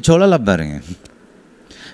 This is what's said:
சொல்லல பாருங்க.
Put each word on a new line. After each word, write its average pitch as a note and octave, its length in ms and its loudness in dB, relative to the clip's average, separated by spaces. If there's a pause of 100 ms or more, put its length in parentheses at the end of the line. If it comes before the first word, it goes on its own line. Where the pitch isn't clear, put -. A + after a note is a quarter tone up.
சொல்லல F3 300 4
பாருங்க. E2 420 -2 (1160)